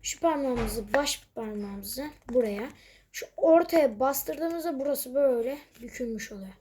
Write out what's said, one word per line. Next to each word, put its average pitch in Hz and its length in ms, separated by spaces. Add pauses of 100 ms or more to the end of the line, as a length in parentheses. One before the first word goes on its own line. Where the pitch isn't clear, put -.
Şu - 180
parmağımızı, 240 720
baş 285 300 (120)
parmağımızı 208 760 (180)
buraya. 226 400 (440)
Şu - 140 (100)
ortaya 320 640
bastırdığımızda 294 800
burası 269 340
böyle 262 440 (240)
bükülmüş 226 500
oluyor. 196 280